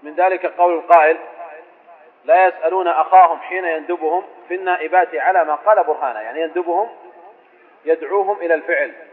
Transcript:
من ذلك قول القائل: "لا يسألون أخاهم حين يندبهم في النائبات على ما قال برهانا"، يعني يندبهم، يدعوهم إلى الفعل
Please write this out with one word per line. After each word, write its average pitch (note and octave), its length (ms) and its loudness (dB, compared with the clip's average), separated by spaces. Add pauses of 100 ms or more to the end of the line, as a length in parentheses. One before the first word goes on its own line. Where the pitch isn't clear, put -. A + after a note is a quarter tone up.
من D3+ 120 -16
ذلك F3+ 320 0
قول F3 280 2
القائل: E3 420 4 (1080)
"لا F3+ 220 4
يسألون F3+ 420 -2
أخاهم E3 520 4
حين F#3 240 -8
يندبهم E3 600 -4 (220)
في F3 60 -8
النائبات F3 600 -2
على E3 300 0
ما D3+ 100 -2
قال - 300 2
برهانا"، C3+ 380 -4
يعني A#2+ 180 -10
يندبهم، F3 560 -4 (880)
يدعوهم E3 540 -2
إلى E3 160 0
الفعل D3 380 -4 (200)